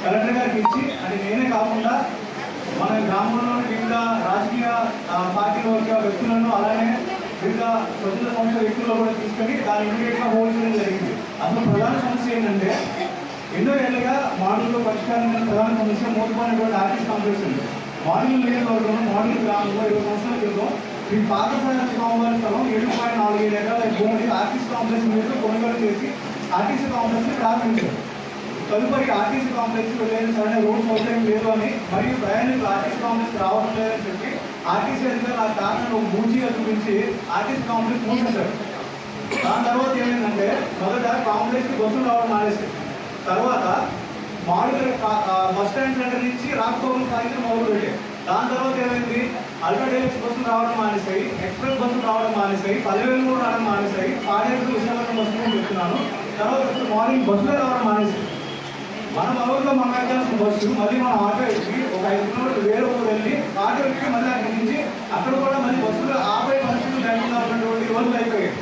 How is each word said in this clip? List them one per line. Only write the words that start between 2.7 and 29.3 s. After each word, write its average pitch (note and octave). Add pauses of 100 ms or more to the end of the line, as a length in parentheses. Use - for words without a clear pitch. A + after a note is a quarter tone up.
మన - (140)
గ్రామంలోని A#3
వివిధ A3 (320)
రాజకీయ, G#3+ (460)
ఆ, F3 (180)
పార్టీల G#3+
యొక్క A3 (120)
వ్యక్తులను A3+
అలానే A3 (520)
వివిధ A3+ (340)
స్వచ్ఛంద A3+
సంస్థ A3+
వ్యక్తులను A3
కూడా A3
తీసుకొని A3+ (140)
దాన్ని G#3
ఇమీడియట్‌గా A#3
హోల్డ్ A3+
చేయడం A3+
జరిగింది. F#3+ (300)
అసలు A3+
ప్రధాన A3+ (100)
సమస్య A#3+
ఏంటంటే G3 (840)
ఎన్నో B3+ (120)
ఏళ్ళుగా B3 (240)
మాడుగులో A3+
పరిష్కారం A#3
లేని A3+
ప్రధాన A3 (100)
సమస్య G#3+
మోతుపోయినటువంటి A3
ఆర్టీసీ G3
కాంప్లెక్స్ G#3
ఉంది. C3 (400)
మాడుగుల C4
నియోజకవర్గంలో A3+
మాడుగుల A3+
గ్రామంలో G#3
ఇరవై G#3
సంవత్సరాల A3
క్రితం G3+ (360)
శ్రీ G3+ (140)
పార్థసారథి B3
స్వామివారి A#3
స్థలం A3 (120)
ఏడు A3+ (100)
పాయింట్ A#3
నాలుగు G#3
ఏడు G#3
ఎకరాల A3+ (120)
భూమిని A3+ (120)
ఆర్టీసీ A3
కాంప్లెక్స్ A3+
మీద A3 (100)
కొనుగోలు A3+
చేసి G#3 (500)
ఆర్టీసీ C4+
కాంప్లెక్స్ని A#3
ప్రారంభించారు. A3+ (720)
తదుపరి C4 (140)
ఆర్టీసీ C4+